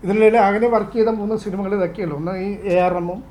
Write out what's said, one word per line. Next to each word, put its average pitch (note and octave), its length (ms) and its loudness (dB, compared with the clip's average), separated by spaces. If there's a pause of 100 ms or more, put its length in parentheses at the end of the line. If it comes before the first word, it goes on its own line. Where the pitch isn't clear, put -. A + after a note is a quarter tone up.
ഇതിനിടയിൽ A3 340 4
ആകെ G#3 300 4
വർക്ക് A3+ 260 0
ചെയ്ത A3+ 160 2
മൂന്ന് G#3+ 280 -2
സിനിമകൾ G3+ 380 -4
ഇതൊക്കെയുള്ളൂ. F3 420 -4
ഒന്ന് E3 160 -6
ഈ F#3+ 180 -6 (120)
എ F#3 160 2
ആർ F3+ 180 2
എമ്മും F3+ 340 -6